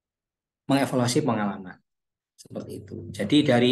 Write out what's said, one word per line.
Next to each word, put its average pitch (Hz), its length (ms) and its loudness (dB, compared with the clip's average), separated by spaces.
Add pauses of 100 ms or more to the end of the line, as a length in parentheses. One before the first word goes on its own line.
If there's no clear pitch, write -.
(680)
mengevaluasi 135 560 2
pengalaman. 104 560 -4 (560)
Seperti - 480 -14
itu. - 300 -14
Jadi 107 260 0
dari 123 320 4